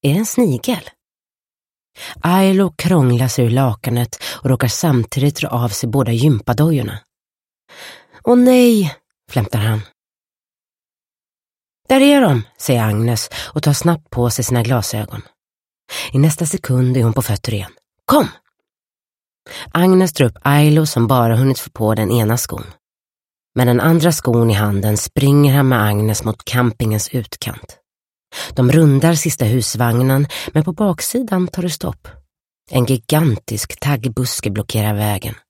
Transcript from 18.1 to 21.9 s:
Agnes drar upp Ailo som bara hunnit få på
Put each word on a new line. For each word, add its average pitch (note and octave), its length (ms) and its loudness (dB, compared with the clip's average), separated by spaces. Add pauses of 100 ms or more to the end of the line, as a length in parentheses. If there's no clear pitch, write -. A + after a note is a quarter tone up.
Agnes F#3 420 2
drar C3+ 120 2
upp - 160 -4
Ailo D3+ 440 4
som A#2 220 0
bara A#2 280 2
hunnit C3 240 0
få - 100 -14
på A2 260 -2